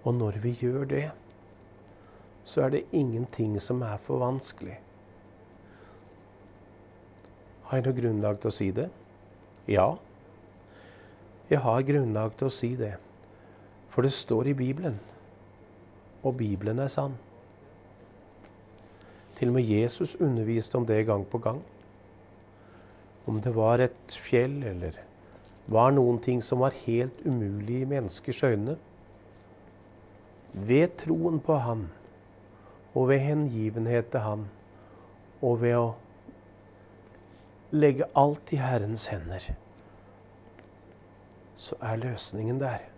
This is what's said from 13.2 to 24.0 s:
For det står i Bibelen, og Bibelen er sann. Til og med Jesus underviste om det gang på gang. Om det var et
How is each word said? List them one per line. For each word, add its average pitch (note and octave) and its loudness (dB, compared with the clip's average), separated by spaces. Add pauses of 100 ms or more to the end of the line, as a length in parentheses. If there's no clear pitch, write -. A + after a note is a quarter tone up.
For B2 2
det C3+ 2
står C3 0
i C#3+ 0
Bibelen, C3+ -2 (1200)
og C3 -2
Bibelen G#2+ -2
er C3+ -2
sann. C#3 -4 (2250)
Til B2 2
og B2+ 4
med A2+ 2
Jesus A2+ 2
underviste A2+ 0
om A#2+ 2
det G#2+ 4
gang G2+ 0
på A2+ -6
gang. A#2+ -4 (1700)
Om G#2+ -2
det A#2+ -2
var A2+ 4
et - -4